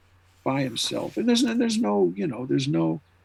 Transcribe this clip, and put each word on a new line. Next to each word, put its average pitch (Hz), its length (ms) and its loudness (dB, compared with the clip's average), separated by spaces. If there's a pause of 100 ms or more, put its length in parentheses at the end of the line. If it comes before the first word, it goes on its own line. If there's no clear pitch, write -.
(440)
by 135 180 0
himself. - 540 -4
And 220 120 0
there's, 240 160 4
and 233 160 0
there's 226 180 0
no, 208 380 2
you 196 100 -2
know, 123 200 -6
there's 135 200 0
no, 160 340 0 (240)